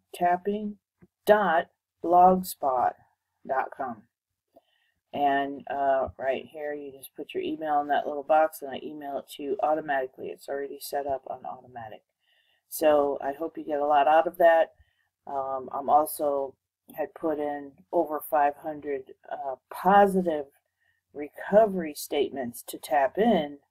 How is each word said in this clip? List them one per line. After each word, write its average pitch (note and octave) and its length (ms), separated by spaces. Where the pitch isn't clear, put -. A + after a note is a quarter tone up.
tapping G#3 640
dot F#3 420
blogspot E3+ 880
dot - 300
com. B2+ 260
And, C#3 580
uh, C3+ 380
right C3 260
here, D3 280
you D3 180
just C3 240
put - 200
your - 100
email D3+ 360
in D3 60
that C#3+ 180
little C#3+ 200
box, D#3 380
and C3+ 100
I - 100
email C#3+ 360
it - 180
to D3 80
you C#3 180
automatically. C#3+ 680
It's - 180
already C#3 320
set C#3+ 260
up C3+ 220
on B2+ 180
automatic. B2 560
So C#3+ 540
I C3+ 100
hope D#3+ 240
you D#3 80
get D3+ 140
a C#3+ 80
lot D3 220
out D#3+ 180
of E3+ 120
that. E3 340
Um, C3+ 480
I'm C3+ 160
also D3 680
had D3 180
put D#3 240
in C#3+ 320
over D#3 360
five D3 280
hundred, D3 580
uh, C3+ 240
positive F#3 760
recovery F3+ 840
statements C3 680
to - 100
tap C#3 400
in E3+ 420